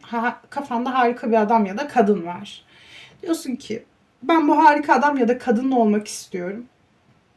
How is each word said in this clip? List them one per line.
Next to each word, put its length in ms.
Ha, 380
kafanda 440
harika 360
bir 120
adam 240
ya 120
da 100
kadın 380
var. 380
Diyorsun 340
ki 280
ben 260
bu 100
harika 360
adam 220
ya 120
da 100
kadınla 380
olmak 320
istiyorum. 580